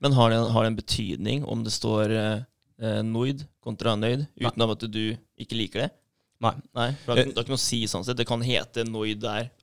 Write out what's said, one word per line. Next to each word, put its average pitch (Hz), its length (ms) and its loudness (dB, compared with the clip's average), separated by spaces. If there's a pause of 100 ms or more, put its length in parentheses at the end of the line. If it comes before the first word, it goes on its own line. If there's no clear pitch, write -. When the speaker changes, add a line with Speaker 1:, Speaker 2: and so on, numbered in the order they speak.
Speaker 1:
Men 139 160 6
har 117 160 8
det, 113 80 4 (100)
har 113 140 6
det 113 80 2
en 98 80 -4
betydning 104 640 -2
om 117 160 -2
det 110 80 -4
står, 107 400 0
eh, 107 300 0 (380)
eh, 110 220 0
Noid 123 440 -2 (180)
kontra 117 320 -2
Nøyd, 120 320 0
Speaker 2:
Nei. - 220 -2
Speaker 1:
uten 110 120 -2
av 113 140 4
at - 160 -8
du 110 240 -4 (240)
ikke 113 180 -10
liker 113 280 -2
det? - 60 -6 (500)
Speaker 2:
Nei. 113 100 2 (240)
Speaker 1:
Nei, 120 160 0
for 120 240 -4
det - 0 -
har 113 80 6
ikke, 135 60 0
Speaker 2:
Eh. - 20 -6
Speaker 1:
det - 60 -6
har 117 80 -2
ikke 135 100 -4
noe 123 60 -2
å - 40 0
si 117 220 0
sånn 92 180 -4
sett. 123 140 -2
Det 117 80 0
kan 117 160 -2
hete 120 420 -2
Noid 107 360 -4
der, 113 280 -4 (140)